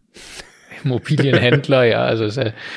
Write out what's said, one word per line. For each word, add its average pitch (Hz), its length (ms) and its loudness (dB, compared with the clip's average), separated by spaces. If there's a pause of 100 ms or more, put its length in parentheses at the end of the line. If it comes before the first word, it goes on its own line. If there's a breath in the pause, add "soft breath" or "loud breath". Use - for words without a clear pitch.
(140)
<laughs> - 680 -20
Immobilienhändler, 135 1000 2
ja, 113 200 2
also 117 220 0
ist 107 120 -6
ja 113 140 -2 (260 loud breath)